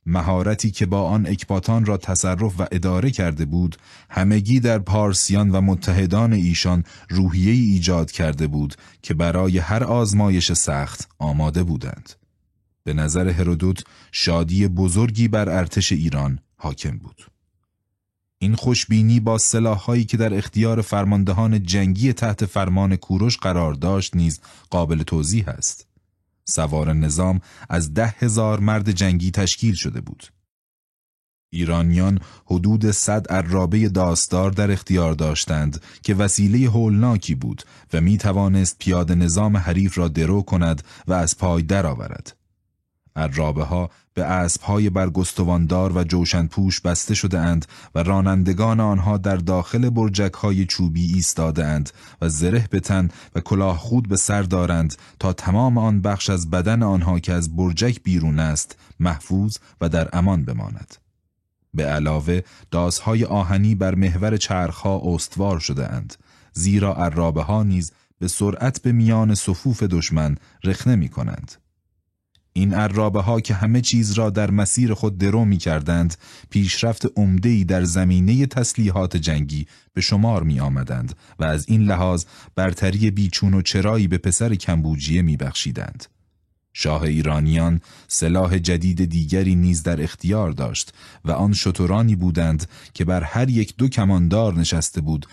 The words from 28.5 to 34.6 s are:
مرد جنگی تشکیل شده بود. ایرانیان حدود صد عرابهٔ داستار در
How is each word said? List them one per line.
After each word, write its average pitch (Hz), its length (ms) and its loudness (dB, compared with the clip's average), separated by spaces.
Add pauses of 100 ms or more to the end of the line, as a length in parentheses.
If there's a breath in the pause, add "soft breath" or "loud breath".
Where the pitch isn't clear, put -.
مرد 107 300 0
جنگی 90 400 0
تشکیل 98 440 0
شده 65 260 -6
بود. - 320 -16 (1160)
ایرانیان 85 680 2 (280 loud breath)
حدود 104 440 2
صد 104 420 -2
عرابهٔ 95 560 2
داستار 92 640 0
در 101 200 0